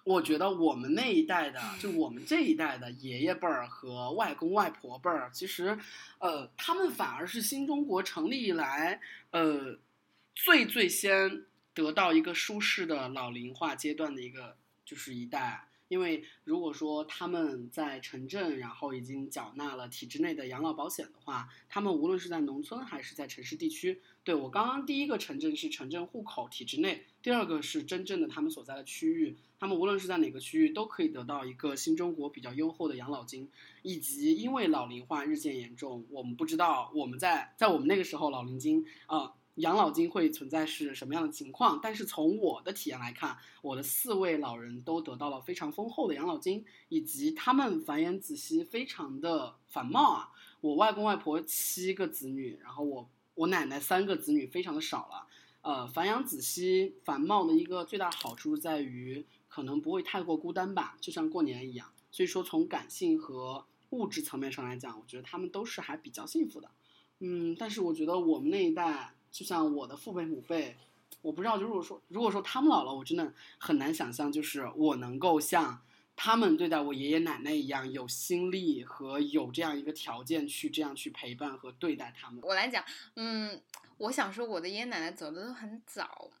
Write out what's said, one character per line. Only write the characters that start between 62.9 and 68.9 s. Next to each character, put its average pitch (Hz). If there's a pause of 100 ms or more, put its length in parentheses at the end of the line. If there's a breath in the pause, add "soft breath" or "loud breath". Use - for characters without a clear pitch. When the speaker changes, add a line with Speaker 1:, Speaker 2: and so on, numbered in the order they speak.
Speaker 1:
和 131 (220)
物 233
质 -
层 139
面 135
上 135
来 127
讲， 123
我 110
觉 123
得 127
他 -
们 185
都 202
是 233
还 -
比 -
较 -
幸 160
福 -
的。 - (480 soft breath)
嗯， 175
但 226
是 208
我 170
觉 156
得 175
我 160
们 139
那 196
一 165
代， 160 (180)